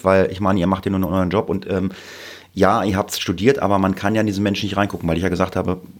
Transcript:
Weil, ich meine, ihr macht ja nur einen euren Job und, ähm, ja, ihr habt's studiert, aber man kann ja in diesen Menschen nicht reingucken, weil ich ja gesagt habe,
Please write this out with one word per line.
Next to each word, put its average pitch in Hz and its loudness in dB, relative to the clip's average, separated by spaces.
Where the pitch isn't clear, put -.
Weil, 95 4
ich 92 -8
meine, 98 2
ihr 87 2
macht 95 0
ja 101 0
nur 95 0
einen 87 -2
euren 92 2
Job 98 0
und, 95 -4
ähm, 95 -2
ja, 95 4
ihr 101 0
habt's - -2
studiert, 101 2
aber 98 2
man 95 2
kann 104 -2
ja 110 2
in 107 0
diesen 98 -2
Menschen 101 0
nicht 98 -6
reingucken, 101 -2
weil 82 2
ich 85 0
ja 95 0
gesagt 92 -2
habe, 90 -2